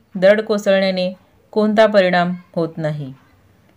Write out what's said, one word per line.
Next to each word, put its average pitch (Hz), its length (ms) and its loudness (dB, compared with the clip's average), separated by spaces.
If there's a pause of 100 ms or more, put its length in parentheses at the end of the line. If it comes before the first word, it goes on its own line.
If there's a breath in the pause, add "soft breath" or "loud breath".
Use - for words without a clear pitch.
(140)
दरड 202 260 4
कोसळण्याने 196 720 -2 (380)
कोणता 214 360 2
परिणाम 180 480 2 (200)
होत 165 220 -4
नाही? 151 360 -8 (640)